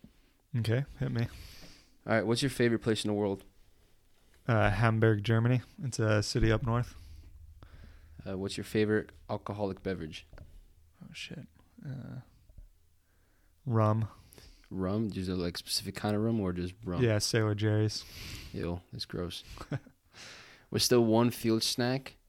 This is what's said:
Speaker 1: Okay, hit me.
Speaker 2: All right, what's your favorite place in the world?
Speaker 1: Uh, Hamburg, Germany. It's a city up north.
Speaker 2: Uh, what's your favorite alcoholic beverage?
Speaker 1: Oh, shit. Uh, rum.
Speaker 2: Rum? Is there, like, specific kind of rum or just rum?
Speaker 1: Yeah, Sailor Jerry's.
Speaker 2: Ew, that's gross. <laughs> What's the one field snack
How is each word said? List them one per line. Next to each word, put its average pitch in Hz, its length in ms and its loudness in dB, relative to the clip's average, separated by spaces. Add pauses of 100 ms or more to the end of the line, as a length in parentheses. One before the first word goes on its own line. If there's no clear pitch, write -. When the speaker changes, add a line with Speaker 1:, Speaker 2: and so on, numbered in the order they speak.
(580)
Speaker 1:
Okay, 113 280 0 (120)
hit 135 140 -4
me. 117 140 0 (800)
Speaker 2:
All 110 80 0
right, 104 120 2
what's 117 140 2
your 139 80 0
favorite 117 300 2
place 110 260 0
in 104 40 0
the 104 60 2
world? 101 300 0 (1040)
Speaker 1:
Uh, 107 220 6
Hamburg, 110 520 4
Germany. 113 380 4 (240)
It's 123 140 -4
a 107 240 4
city 113 280 2
up 110 140 2
north. 117 300 -2 (1300)
Speaker 2:
Uh, 98 100 -6
what's 95 200 -4
your 87 80 -6
favorite 107 460 2 (180)
alcoholic 101 540 -6
beverage? 87 440 -6 (760)
Speaker 1:
Oh, - 100 -20
shit. - 340 -14 (380)
Uh, 131 360 -10 (1500)
rum. 110 420 2 (600)
Speaker 2:
Rum? 95 440 -2
Is 92 140 -4
there, 92 80 -2
like, 87 220 -2
specific - 360 -6
kind 104 220 -2
of 104 60 2
rum 113 180 2
or 92 140 0
just 90 280 -4
rum? 127 200 0
Speaker 1:
Yeah, 110 160 4
Sailor 107 360 2
Jerry's. 107 500 2 (480)
Speaker 2:
Ew, 87 280 -4 (120)
that's - 120 -10
gross. - 400 -8 (260)
<laughs> 139 80 -4 (920)
What's - 180 0
the 123 120 6
one 113 300 6
field 113 320 0
snack 127 540 -2 (120)